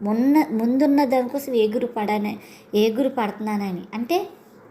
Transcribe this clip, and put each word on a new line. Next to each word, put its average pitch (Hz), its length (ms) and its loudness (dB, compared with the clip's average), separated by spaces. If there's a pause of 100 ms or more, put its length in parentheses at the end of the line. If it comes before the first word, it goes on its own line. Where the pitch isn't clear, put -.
మున్న-, 233 560 2
ముందున్న 277 480 2
దానికోసం 254 480 -2
ఏగురు 226 340 2
పడనే, 208 500 -4 (380)
ఏగురు 226 340 2
పడుతున్నానని." 208 720 -4 (120)
అంటే 330 340 -2 (440)